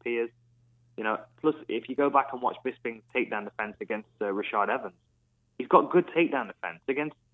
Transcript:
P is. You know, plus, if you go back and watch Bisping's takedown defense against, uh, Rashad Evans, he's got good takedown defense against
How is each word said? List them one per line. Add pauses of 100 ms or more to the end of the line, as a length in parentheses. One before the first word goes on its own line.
P
is. (680)
You
know, (220)
plus, (120)
if
you
go
back
and
watch (100)
Bisping's (100)
takedown
defense
against, (140)
uh,
Rashad
Evans, (600)
he's
got
good (100)
takedown
defense
against (180)